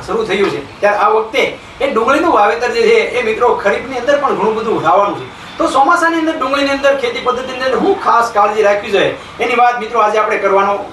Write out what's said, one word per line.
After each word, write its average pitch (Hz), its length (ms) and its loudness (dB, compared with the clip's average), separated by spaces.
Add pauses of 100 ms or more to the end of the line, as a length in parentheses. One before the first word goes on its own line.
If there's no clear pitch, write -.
શરૂ 214 180 -2
થયું 190 260 0
છે, - 300 -10
ત્યારે 202 160 2
આ 208 120 2
વખતે 226 500 0 (220)
એ 277 100 0
ડુંગળીનું 277 420 2
વાવેતર 226 360 2
જે 226 140 0
છે 220 120 6
એ 233 280 0
મિત્રો 220 320 0
ખરીફની 240 440 -2
અંદર 285 220 2
પણ 247 140 0
ઘણું 202 200 0
બધું 214 280 -2
થવાનું 190 380 2
છે. - 380 -16
તો 311 80 0
ચોમાસાની 330 520 2
અંદર 320 200 -2
ડુંગળીની 277 320 0
અંદર 277 260 2
ખેતી 233 240 -4
પદ્ધતિની - 440 -4
અંદર 262 140 0
હું - 260 0
ખાસ 233 300 2
કાળજી 208 280 2
રાખવી 202 280 0
જોઈએ 156 260 0 (240)
એની 240 140 -2
વાત 240 260 2
મિત્રો 226 200 -2
આજે 214 180 2
આપણે 214 180 0
કરવાનો 196 420 0 (140)